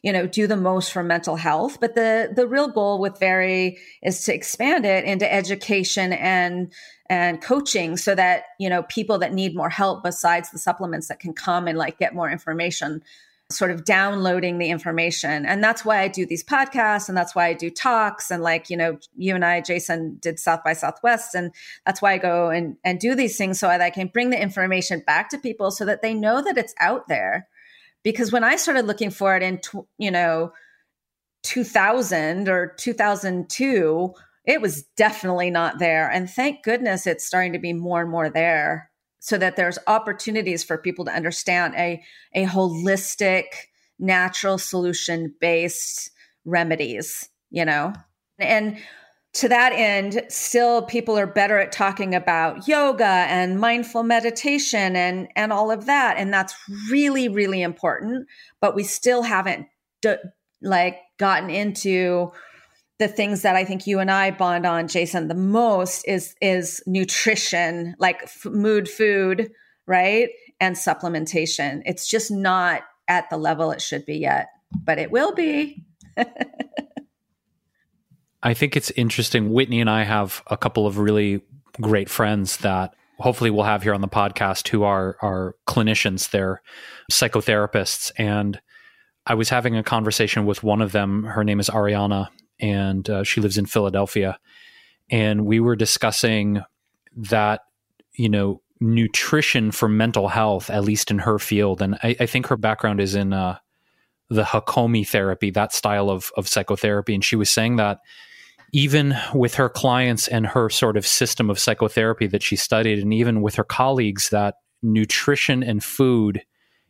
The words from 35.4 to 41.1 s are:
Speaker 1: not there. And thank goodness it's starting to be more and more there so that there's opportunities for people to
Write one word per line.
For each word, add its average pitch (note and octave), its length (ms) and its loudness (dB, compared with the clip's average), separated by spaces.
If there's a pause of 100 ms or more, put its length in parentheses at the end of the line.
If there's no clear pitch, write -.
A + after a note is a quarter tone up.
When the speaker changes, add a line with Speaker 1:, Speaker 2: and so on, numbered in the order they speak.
Speaker 1:
not E3+ 280 0
there. D#3+ 320 2
And F3+ 180 -2
thank C#4+ 340 -4
goodness A3 440 -2
it's E3 180 -2
starting F3+ 300 -2
to F3+ 40 -4
be F3 140 -4
more E3+ 300 -2
and E3+ 80 -6
more E3 180 -2
there D#3 640 0 (300)
so - 160 -2
that F#3 200 0
there's F3 320 0
opportunities G#3 720 -2
for D#3+ 160 -4
people F3 260 -6
to - 60 -6